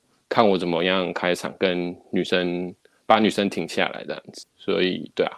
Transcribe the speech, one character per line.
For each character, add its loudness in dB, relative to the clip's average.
看 4
我 4
怎 -2
么 0
样 0
开 0
场 -6
跟 0
女 0
生， -2
把 6
女 4
生 0
停 -6
下 -2
来 -12
这 -8
样 -14
子。 -18
所 0
以， -4
对 2
啊， -4